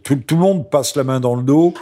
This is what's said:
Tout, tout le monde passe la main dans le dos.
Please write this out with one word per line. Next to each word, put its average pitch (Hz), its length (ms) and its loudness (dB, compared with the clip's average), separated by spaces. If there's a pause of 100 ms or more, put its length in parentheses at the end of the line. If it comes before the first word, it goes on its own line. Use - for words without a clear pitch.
Tout, 139 120 -2
tout 135 200 -2
le 170 60 2
monde 185 280 0
passe 139 260 -2
la 139 80 0
main 131 160 -2
dans 123 160 -2
le 123 80 -4
dos. 160 380 4